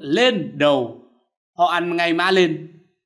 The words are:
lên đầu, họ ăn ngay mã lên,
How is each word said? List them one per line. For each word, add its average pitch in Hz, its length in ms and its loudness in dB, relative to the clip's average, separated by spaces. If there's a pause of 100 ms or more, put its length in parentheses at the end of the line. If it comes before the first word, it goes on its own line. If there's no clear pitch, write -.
lên 190 540 0
đầu, 139 480 0 (540)
họ 175 100 2
ăn 175 300 -2
ngay 170 180 0
mã 175 160 0
lên, 175 420 0 (340)